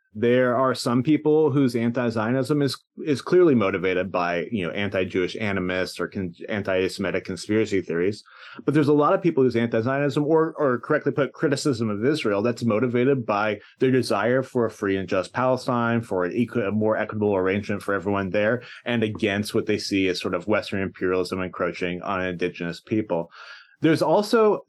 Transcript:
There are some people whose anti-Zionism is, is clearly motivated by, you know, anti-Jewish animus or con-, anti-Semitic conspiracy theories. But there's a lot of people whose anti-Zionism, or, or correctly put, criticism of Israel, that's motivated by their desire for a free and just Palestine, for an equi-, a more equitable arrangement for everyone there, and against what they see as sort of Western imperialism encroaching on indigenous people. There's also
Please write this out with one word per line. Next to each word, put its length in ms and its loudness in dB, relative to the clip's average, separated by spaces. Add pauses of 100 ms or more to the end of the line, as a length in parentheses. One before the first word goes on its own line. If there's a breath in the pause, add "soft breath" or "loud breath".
(140)
There 420 2
are 180 2
some 300 0
people 480 2
whose 240 2
anti-Zionism 880 0
is, 180 -2 (240)
is 160 -2
clearly 320 4
motivated 580 0
by, 380 0
you 160 -2
know, 60 -4
anti-Jewish 640 -2
animus 640 -2
or 80 -4
con-, 260 -6 (160)
anti-Semitic 760 -2
conspiracy 560 -2
theories. 420 -2 (420 loud breath)
But 80 0
there's 140 4
a 60 4
lot 200 4
of 80 2
people 220 2
whose 140 2
anti-Zionism, 640 0
or, 340 2
or 220 0
correctly 320 0
put, 220 -2
criticism 560 0
of 140 -4
Israel, 380 2
that's 220 -2
motivated 640 2
by 320 0 (180 loud breath)
their 140 4
desire 500 2
for 240 0
a 60 -2
free 260 -2
and 100 -4
just 260 -2
Palestine, 680 0
for 220 -2
an 100 -2
equi-, 320 -2
a 60 -2
more 260 0
equitable 380 0
arrangement 480 0
for 100 -2
everyone 380 -2
there, 320 0 (220 loud breath)
and 180 0
against 500 -2
what 140 0
they 100 0
see 300 0
as 120 -2
sort 140 -6
of 140 -4
Western 340 0
imperialism 600 -2
encroaching 600 -4
on 240 -4
indigenous 540 -6
people. 500 -4 (500 loud breath)
There's 220 2
also 680 2